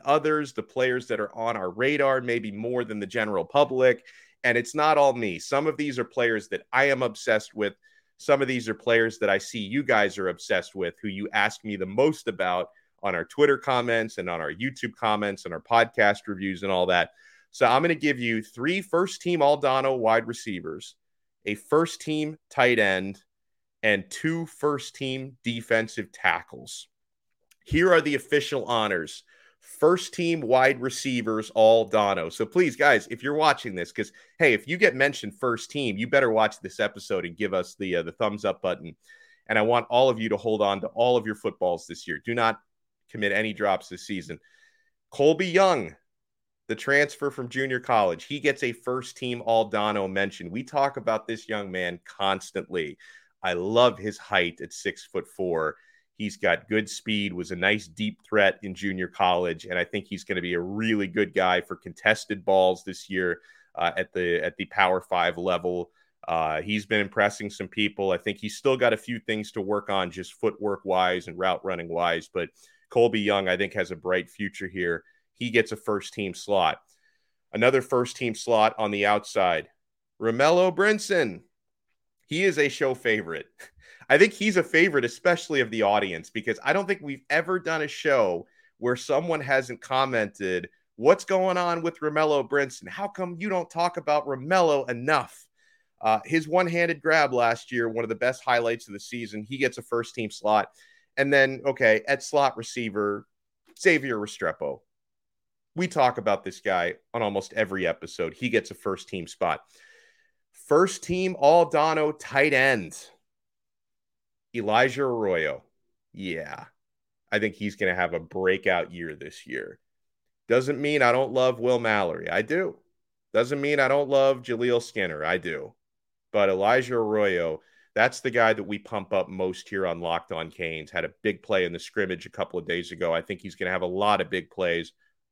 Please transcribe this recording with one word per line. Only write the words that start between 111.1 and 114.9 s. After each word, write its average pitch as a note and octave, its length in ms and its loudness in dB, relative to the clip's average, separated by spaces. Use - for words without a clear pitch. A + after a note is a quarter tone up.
all E3 300 6
Dono D#3 420 2
tight C#3+ 420 2
end, B2+ 440 2
Elijah A#2+ 500 2